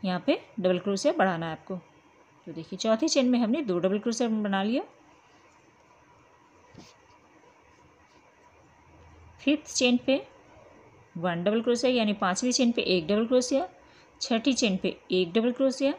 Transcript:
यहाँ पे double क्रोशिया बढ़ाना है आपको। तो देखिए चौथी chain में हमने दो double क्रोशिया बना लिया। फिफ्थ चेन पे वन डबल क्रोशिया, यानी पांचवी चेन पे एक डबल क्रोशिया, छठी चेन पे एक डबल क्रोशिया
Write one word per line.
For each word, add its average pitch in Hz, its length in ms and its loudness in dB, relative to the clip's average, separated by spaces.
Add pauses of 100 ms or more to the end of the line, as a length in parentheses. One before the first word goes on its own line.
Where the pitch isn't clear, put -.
यहाँ 180 240 -4
पे 330 120 2 (200)
double 180 200 2
क्रोशिया 196 360 0
बढ़ाना 185 320 0
है 160 60 -6
आपको। 180 240 -12 (680)
तो 170 60 -16
देखिए 165 260 -12
चौथी 220 300 0
chain 269 200 2
में 247 100 4
हमने 240 240 2
दो 190 160 0
double 185 200 2
क्रोशिया 233 320 -2
बना 208 320 -2
लिया। 233 200 -2 (4000)
फिफ्थ 302 340 -2
चेन 247 240 2
पे 262 180 0 (1000)
वन 170 280 -2
डबल 214 180 2
क्रोशिया, 240 300 0
यानी 220 220 2
पांचवी 202 380 -2
चेन 240 200 2
पे - 120 -2
एक 175 220 0
डबल 214 200 0
क्रोशिया, 254 420 0 (520)
छठी 226 340 0
चेन 190 220 2
पे 185 200 -4 (160)
एक 185 200 0
डबल 226 200 2
क्रोशिया 269 460 0